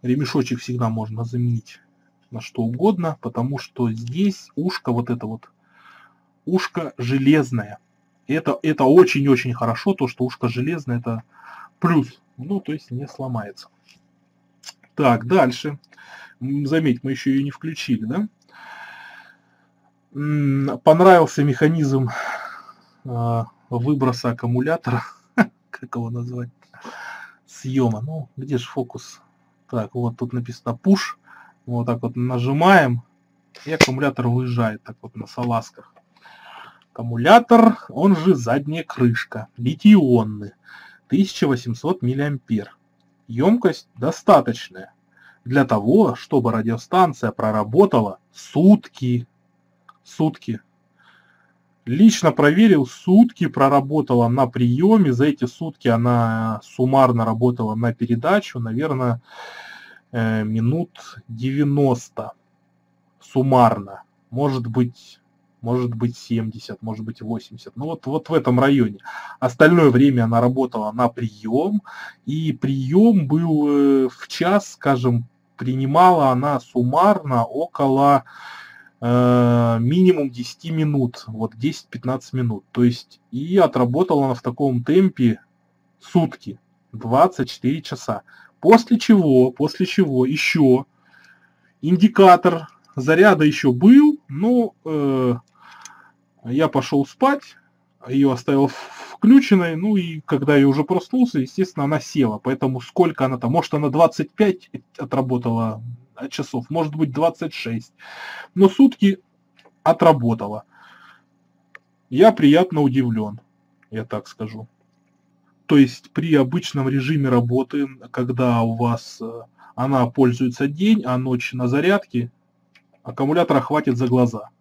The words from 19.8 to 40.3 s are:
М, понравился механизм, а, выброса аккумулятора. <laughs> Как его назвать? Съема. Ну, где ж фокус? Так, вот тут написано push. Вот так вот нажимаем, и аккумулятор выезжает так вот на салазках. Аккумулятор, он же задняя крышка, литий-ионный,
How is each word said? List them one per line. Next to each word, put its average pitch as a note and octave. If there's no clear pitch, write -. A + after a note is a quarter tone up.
М, C#3+
понравился E3+
механизм, C#3+
а, A#2
выброса B2
аккумулятора. B2
<laughs> -
Как -
его A#2
назвать? A#2+
Съема. B2
Ну, D3+
где C3+
ж A#2+
фокус? -
Так, A2
вот A#2+
тут B2+
написано A#2+
push. -
Вот A#2+
так A#2+
вот A#2+
нажимаем, B2+
и D3+
аккумулятор C3+
выезжает A#2+
так -
вот -
на A2+
салазках. -
Аккумулятор, G3+
он F3+
же E3+
задняя C#3+
крышка, -
литий-ионный, A#2+